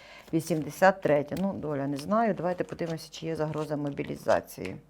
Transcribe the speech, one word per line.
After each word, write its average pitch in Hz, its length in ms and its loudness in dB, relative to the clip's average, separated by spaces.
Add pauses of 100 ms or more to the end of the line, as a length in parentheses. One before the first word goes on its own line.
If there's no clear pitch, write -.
(320)
вісімдесят 160 680 4
третє. 143 380 4
Ну, 196 140 0
доля, 139 340 -4
не 143 100 -2
знаю. 196 380 2
Давайте 180 300 -2
подивимося, 165 460 -6
чи - 160 -10
є 160 100 -2
загроза 151 400 -2
мобілізації. 143 1000 -2 (140)